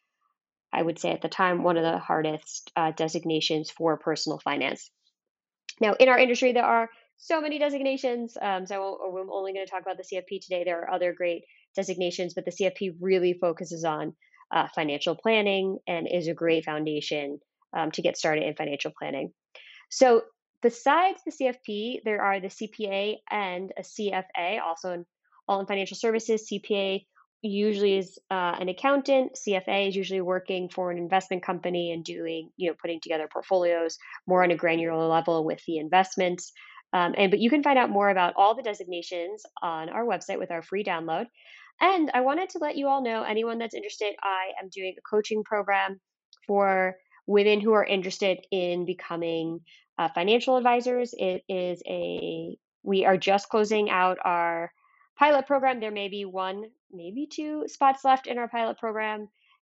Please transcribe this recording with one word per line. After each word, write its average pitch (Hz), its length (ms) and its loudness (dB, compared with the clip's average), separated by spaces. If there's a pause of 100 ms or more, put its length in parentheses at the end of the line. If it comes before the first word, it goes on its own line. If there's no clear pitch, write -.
(720)
I - 80 0
would 165 180 -2
say 175 120 -2
at 160 100 -4
the 160 60 -2
time, 180 360 0
one 175 120 4
of 165 80 0
the 165 140 0
hardest, 156 800 -4
uh, 160 180 0
designations 160 720 -2
for 160 280 0
personal 151 420 -4
finance. 143 500 -4 (920)
Now, 208 180 4
in 254 80 10
our 247 100 8
industry, 247 360 4
there 240 100 4
are 226 260 4 (280)
so 320 240 -2
many 302 180 -4
designations, 269 800 -2
um, 185 240 -2
so 202 100 -8
I 196 40 -4
won't, 196 220 -6 (220)
I'm 190 100 -12
only 196 180 -4
gonna 190 140 -6
talk 185 160 -8
about 180 160 -8
the 185 80 -14
C 196 100 -10
F 180 120 -8
P 196 120 -8
today. 180 240 -4
There 170 180 -2
are - 80 -6
other 180 220 0
great 175 320 -2 (320)
designations, 180 580 -2
but 175 120 -8
the 175 80 -6
C 190 140 0
F 185 80 -4
P 190 160 -4 (100)
really 180 320 2
focuses 170 500 -4
on, 156 320 -2 (400)
uh, 156 180 2
financial 156 420 -2
planning 196 720 2
and 170 220 -4
is 170 200 0
a 165 40 -2
great 165 300 0
foundation, 151 760 -4 (360)
um, 160 160 -2
to - 100 -6
get - 140 0
started 156 300 0
in 147 100 -4
financial 151 420 -6
planning. 143 360 -8 (560)
So 240 320 6 (400)
besides 311 640 2
the 311 80 -8
C 262 140 0
F 247 180 -4
P, 220 400 -6
there 208 160 -2
are 196 180 2
the 185 100 -8
C 214 240 -10
P 214 140 -6
A 202 300 -2 (120)
and 190 480 -6
a 185 60 -8
C 202 300 -6
F 190 120 -2 (120)
A, 175 280 -2
also 175 280 -6
in, 175 120 -10 (440)
all 196 100 0
in 196 60 -4
financial 196 320 -4
services. 220 500 0
C 202 120 -4
P 208 180 -2
A 196 300 -2 (360)
usually 202 540 2
is, 185 220 -6 (100)
uh, 180 300 0
an 180 100 -2
accountant. 269 640 2
C 202 200 -2
F 190 120 -2
A 196 200 2
is 190 80 -2
usually 190 260 -2
working 180 480 -2
for 180 220 -4
an 175 80 -4
investment 180 440 0
company 175 480 -2
and 165 140 -8
doing, 165 500 -8
you 180 140 -2
know, 151 100 -2
putting 170 220 -6
together 156 300 -4
portfolios 175 640 0 (300)
more 185 160 6
on 175 80 4
a 170 40 2
granular 165 520 0
level 160 360 2
with 165 220 -2
the 160 140 -4
investments. 180 720 0 (420)
Um, 175 240 2
and, 190 140 4
but 202 80 6
you 226 100 4
can 294 140 2
find 277 160 6
out 233 100 4
more 202 200 4
about 185 260 2
all 202 180 6
the 247 80 -10
designations 180 800 -6 (220)
on 165 260 -4
our 233 160 -2
website 196 320 -2
with 170 140 -6
our 165 100 -6
free 196 220 -4
download. 170 420 -2 (560)
And 339 320 4
I 247 80 4
wanted 320 280 0
to 359 100 -10
let 294 160 -4
you 277 120 -2
all 269 140 2
know, 226 220 -2
anyone 226 340 -2
that's 233 160 -6
interested, 208 480 -6
I 190 300 -2 (100)
am 190 80 -14
doing 190 260 -8
a - 140 -20
coaching 214 340 0
program 196 560 0 (460)
for 190 500 4 (300)
women 202 340 6
who 220 140 4
are 208 100 6
interested 190 540 0 (140)
in 175 340 0
becoming, 165 760 -4 (360)
uh, 165 160 0
financial 233 440 4
advisors. 247 600 2
It 185 320 0
is 180 380 -4
a, 175 680 -6 (280)
we 196 220 2
are 190 120 6
just 196 320 2
closing 214 400 2
out 185 340 2
our 170 480 0 (460)
pilot 285 300 6
program. 262 320 2
There 214 120 -6
may 202 160 -4
be 202 180 -8
one, 190 380 -6 (280)
maybe 202 400 -10
two 302 360 -6
spots 269 360 0
left 262 240 2
in 254 100 -6
our 240 100 -4
pilot 233 300 -4
program. 214 500 -6 (340)